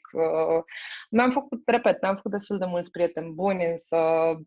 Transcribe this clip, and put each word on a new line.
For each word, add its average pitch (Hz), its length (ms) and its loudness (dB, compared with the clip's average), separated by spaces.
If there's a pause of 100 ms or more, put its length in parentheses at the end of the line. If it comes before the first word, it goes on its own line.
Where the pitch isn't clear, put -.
(140)
Uh, 160 500 2 (460)
mi-am 247 220 4
făcut, 254 340 -6
repet, 233 360 2
mi-am 190 140 0
făcut 196 160 -8
destul 202 260 -4
de 185 80 -2
mulți 175 260 -4
prieteni 170 420 -2
buni, 180 320 0
însă 165 320 -2 (500)